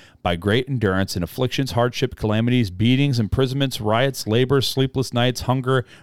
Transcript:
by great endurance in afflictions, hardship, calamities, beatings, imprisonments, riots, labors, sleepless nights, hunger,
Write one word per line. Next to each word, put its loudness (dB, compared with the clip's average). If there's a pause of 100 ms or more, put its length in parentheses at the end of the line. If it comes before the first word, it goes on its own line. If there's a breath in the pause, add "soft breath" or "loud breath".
(220 soft breath)
by 0
great 0
endurance 0
in -2
afflictions, -4
hardship, -2
calamities, 0
beatings, 2
imprisonments, 0
riots, 0
labors, 2
sleepless -2
nights, 0
hunger, 0 (180 loud breath)